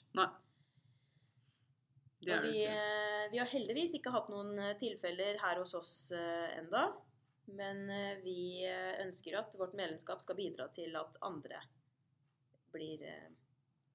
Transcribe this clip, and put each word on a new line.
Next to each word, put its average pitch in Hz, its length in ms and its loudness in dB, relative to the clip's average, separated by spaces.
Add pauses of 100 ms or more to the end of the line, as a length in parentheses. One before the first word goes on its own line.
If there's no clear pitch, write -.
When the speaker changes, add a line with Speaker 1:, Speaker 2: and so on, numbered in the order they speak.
(140)
Speaker 1:
Nei. 185 140 6 (1900)
Det 190 100 0
Speaker 2:
Og 170 60 6
Speaker 1:
er 156 40 4
det 151 100 4
Speaker 2:
vi, 214 120 4
Speaker 1:
ikke. 214 80 2
Speaker 2:
eh, 214 600 2
vi 240 100 2
har 247 100 0
heldigvis 285 440 2
ikke 254 200 -2
hatt 214 160 0
noen, 202 260 -4
eh, 202 200 2
tilfeller 196 600 0
her 180 220 4
hos 180 140 -2
oss, 170 180 -2 (180)
eh, 170 460 0
enda, 196 300 4 (600)
men, 196 420 -4
eh, 202 340 0
vi, 180 420 -2
eh, 185 380 0
ønsker 180 340 -4
at 220 200 -2
vårt 185 180 -2
medlemskap 175 460 -2
skal 180 140 -2
bidra 175 360 -2
til 165 240 -6
at 160 260 -4
andre 160 380 -4 (1120)
blir, 156 320 -6
eh, 78 260 -10 (640)